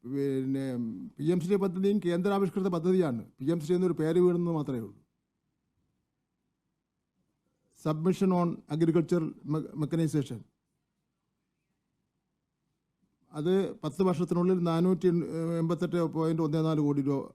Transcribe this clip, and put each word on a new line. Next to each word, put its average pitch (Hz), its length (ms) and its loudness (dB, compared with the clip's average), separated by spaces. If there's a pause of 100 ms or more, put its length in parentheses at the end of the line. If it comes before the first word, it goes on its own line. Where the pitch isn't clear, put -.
(140)
പിന്നെ 135 500 -2 (520)
പി 143 180 -4
എം 180 100 0
ശ്രീ 196 200 2
പദ്ധതിയും 196 420 0
കേന്ദ്ര 175 300 0
ആവിഷ്കൃത 196 400 0
പദ്ധതിയാണ്. 165 460 2 (160)
പി 131 160 -4
എം 170 100 -2
ശ്രീ 170 140 0
എന്നൊരു 180 240 2
പേര് 165 240 2
വീണെന്ന് 175 320 2
മാത്രമേ 131 280 -4
ഉള്ളൂ. 101 140 -18 (2750)
Submission 170 460 2 (100)
on 175 80 2 (260)
Agriculture 165 500 2 (280)
Me-, 151 180 -4 (120)
Mechanization 147 560 -2 (3000)
അത് 151 220 -2 (280)
പത്ത് 151 260 -4
വർഷത്തിനുള്ളിൽ 180 500 0 (100)
നാനൂറ്റി 180 400 2 (520)
എൺപത്തെട്ട് 165 420 0 (140)
പോയിന്റ് 160 280 0
ഒന്ന് 156 220 0
നാല് 156 200 0
കോടി 143 220 2
രൂപ 139 120 0 (140)